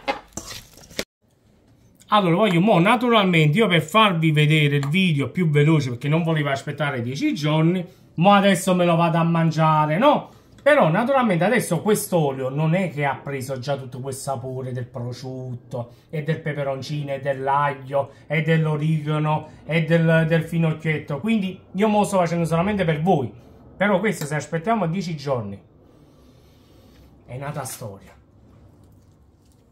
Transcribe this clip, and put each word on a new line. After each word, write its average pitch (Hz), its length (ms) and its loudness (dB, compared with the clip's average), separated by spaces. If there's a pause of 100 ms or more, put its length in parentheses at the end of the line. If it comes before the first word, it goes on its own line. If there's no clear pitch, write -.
(2000)
Allora, 185 300 2
voglio, 190 240 2
mo, 196 180 4
naturalmente, 190 800 4
io 226 80 4
per 175 160 2
farvi 180 480 2
vedere 151 460 2
il 139 120 -2
video 156 420 0
più 175 200 0
veloce, 147 400 4
perché 120 180 -6
non 165 140 2
volevo 151 280 -2
aspettare 139 520 -4
dieci 151 320 -4
giorni, 160 500 0 (300)
mo 185 180 6
adesso 190 420 4
me 175 100 2
lo 170 120 2
vado 165 220 2
a 165 60 2
mangiare, 156 760 2
no? - 320 2 (320)
Però, 277 280 6
naturalmente, 226 520 2
adesso 185 380 0
quest'olio 151 680 0
non 156 260 0
è 185 160 0
che 143 140 -4
ha 135 120 -2
preso 135 420 -8
già 139 180 -4
tutto 127 240 -12
quel 135 140 -8
sapore 127 580 -8
del 123 140 -8
prosciutto, 127 1080 -12 (160)
e 151 120 -8
del 151 180 -2
peperoncino, 143 720 -6
e 139 80 -8
dell'aglio, 135 920 -2 (140)
e 156 160 -2
dell'origano, 156 1080 0 (160)
e 160 200 -2
del, 165 440 2
del 160 160 2
finocchietto. 156 760 -2
Quindi, 208 400 -2 (140)
io 208 160 0
mo 208 160 2
sto 190 140 0
facendo 170 260 0
solamente 175 400 0
per 156 160 0
voi. 156 320 0 (420)
Però 196 240 0
questo, 185 280 -2
se 147 80 -6
aspettiamo 165 520 -2
dieci 165 300 -4
giorni, 120 440 -6 (1600)
è 117 120 -16
un'altra 143 280 -10
storia. 98 480 -14 (1600)